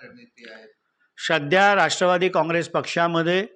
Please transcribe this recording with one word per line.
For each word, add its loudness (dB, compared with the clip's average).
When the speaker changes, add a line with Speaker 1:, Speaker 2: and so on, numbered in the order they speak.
Speaker 1:
रणनीती -20
आहे? -20
Speaker 2:
सध्या 2
राष्ट्रवादी 2
काँग्रेस -2
पक्षामध्ये 0